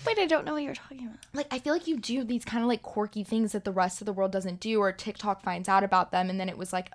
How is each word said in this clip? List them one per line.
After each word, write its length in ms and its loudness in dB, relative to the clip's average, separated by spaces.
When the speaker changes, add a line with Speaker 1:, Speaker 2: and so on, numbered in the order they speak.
Speaker 1:
Wait, 100 2
I 80 4
don't 200 4
know 80 -4
what 100 -4
you're 100 -6
talking 320 -14
about. 140 -12
Speaker 2:
Like, 180 -4
I 80 -4
feel 140 2
like 140 -2
you 100 0
do 260 -2
these 220 -2
kinda, 200 0
like, 160 2
quirky 440 -4
things 260 2
that 140 -4
the 80 -2
rest 280 2
of 40 -8
the 80 -2
world 180 2
doesn't 300 -2
do, 180 2
or 140 4
TikTok 500 -4
finds 240 -4
out 160 6
about 280 4
them, 180 2
and 100 -2
then 80 -2
it 100 -6
was 140 -8
like, 240 -2